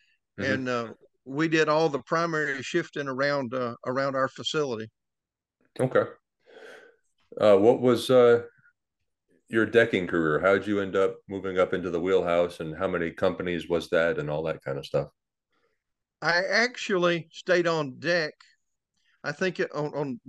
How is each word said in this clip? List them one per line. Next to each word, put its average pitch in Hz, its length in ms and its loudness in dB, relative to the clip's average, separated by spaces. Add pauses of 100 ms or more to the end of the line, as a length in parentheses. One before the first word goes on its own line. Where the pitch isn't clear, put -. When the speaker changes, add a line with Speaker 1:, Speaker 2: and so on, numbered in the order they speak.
(400)
Speaker 1:
Mm-hmm. 131 140 -2
Speaker 2:
And, 131 160 -4
uh, 120 180 -4 (380)
we 143 220 -2
did 156 220 2
all 156 200 2
the 139 180 -2
primary 156 560 -2
shifting 156 440 -4
around, 135 460 -2
uh, 123 220 -4 (100)
around 135 300 -4
our 131 140 0
facility. 123 580 -6 (920)
Speaker 1:
Okay. - 260 2 (1300)
Uh, 104 180 8
what 120 240 6
was, 123 280 2
uh, 120 320 8 (1040)
your 110 200 2
decking 110 400 2
career? 78 320 0
How'd 95 260 2
you 101 140 -2
end 95 160 -4
up 95 220 0 (100)
moving 95 320 -4
up 90 140 2
into 90 180 -4
the 82 80 -2
wheelhouse, 87 600 0
and 78 140 -8
how 92 120 -4
many 85 240 -2
companies 87 580 -4
was 82 200 -2
that, 82 280 0
and 76 100 -6
all 76 160 -4
that 73 200 -6
kind 69 160 -8
of 71 80 -12
stuff? 71 220 -4 (1120)
Speaker 2:
I 165 300 0
actually 185 800 0
stayed 175 360 0
on 151 320 -2
deck, 156 340 -2 (880)
I 143 80 -6
think 185 280 -4
it, 170 140 -2
on, 147 200 -4
on 139 360 -6